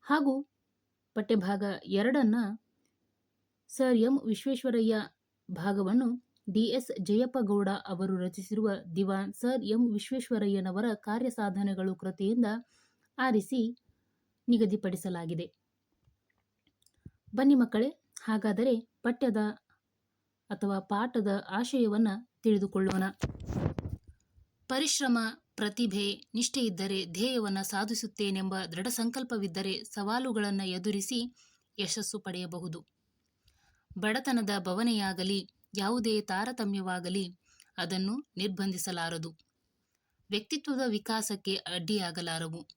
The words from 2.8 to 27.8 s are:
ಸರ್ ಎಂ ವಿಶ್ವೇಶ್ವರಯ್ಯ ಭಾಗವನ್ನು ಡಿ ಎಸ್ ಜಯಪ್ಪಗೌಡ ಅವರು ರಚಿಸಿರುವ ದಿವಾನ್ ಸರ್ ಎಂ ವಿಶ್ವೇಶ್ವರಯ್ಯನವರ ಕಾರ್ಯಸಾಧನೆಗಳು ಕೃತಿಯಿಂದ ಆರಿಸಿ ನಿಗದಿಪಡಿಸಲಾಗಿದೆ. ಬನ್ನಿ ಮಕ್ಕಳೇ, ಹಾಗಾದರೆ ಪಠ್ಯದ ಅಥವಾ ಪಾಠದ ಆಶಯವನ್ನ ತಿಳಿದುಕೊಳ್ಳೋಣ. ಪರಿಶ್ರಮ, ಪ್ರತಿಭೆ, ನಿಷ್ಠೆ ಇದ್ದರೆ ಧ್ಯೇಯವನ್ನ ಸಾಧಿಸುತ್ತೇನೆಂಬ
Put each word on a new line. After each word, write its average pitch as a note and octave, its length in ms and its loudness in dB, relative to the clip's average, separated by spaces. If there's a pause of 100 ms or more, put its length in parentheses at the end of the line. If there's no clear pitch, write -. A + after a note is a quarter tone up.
ಸರ್ B3+ 300 4
ಎಂ C4 280 4
ವಿಶ್ವೇಶ್ವರಯ್ಯ A3+ 720 2 (560)
ಭಾಗವನ್ನು G3+ 800 0 (160)
ಡಿ G#3+ 120 4
ಎಸ್ B3 380 0
ಜಯಪ್ಪಗೌಡ G#3 720 2
ಅವರು F#3+ 480 -2
ರಚಿಸಿರುವ G3+ 520 -2 (260)
ದಿವಾನ್ G3 380 0
ಸರ್ B3 300 0
ಎಂ A3 300 2
ವಿಶ್ವೇಶ್ವರಯ್ಯನವರ G3+ 1000 0
ಕಾರ್ಯಸಾಧನೆಗಳು G3+ 1000 -2
ಕೃತಿಯಿಂದ G3 500 0 (720)
ಆರಿಸಿ A#3+ 640 0 (640)
ನಿಗದಿಪಡಿಸಲಾಗಿದೆ. F#3 1080 0 (1800)
ಬನ್ನಿ C#4 200 8
ಮಕ್ಕಳೇ, A#3+ 440 2 (220)
ಹಾಗಾದರೆ A3 580 2
ಪಠ್ಯದ A#3+ 580 0 (1120)
ಅಥವಾ G3 300 -2
ಪಾಠದ G#3 720 0
ಆಶಯವನ್ನ A3 580 2 (360)
ತಿಳಿದುಕೊಳ್ಳೋಣ. F#3+ 600 2 (1600)
ಪರಿಶ್ರಮ, C4 500 2 (380)
ಪ್ರತಿಭೆ, G3+ 800 -2
ನಿಷ್ಠೆ A#3+ 260 0
ಇದ್ದರೆ F#3+ 440 -2
ಧ್ಯೇಯವನ್ನ G3 560 0
ಸಾಧಿಸುತ್ತೇನೆಂಬ G3 960 -2 (160)